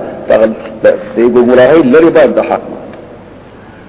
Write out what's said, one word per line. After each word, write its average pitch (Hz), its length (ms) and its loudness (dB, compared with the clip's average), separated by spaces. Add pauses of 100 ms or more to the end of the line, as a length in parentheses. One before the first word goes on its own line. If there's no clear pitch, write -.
(280)
په - 120 2
غل-، 113 180 0 (260)
د 104 60 4 (280)
ګمراهۍ 123 640 2 (120)
لرې 165 220 4
باندې 143 200 2
د - 140 2
حق - 120 -2 (120)
نه. - 60 -16 (1080)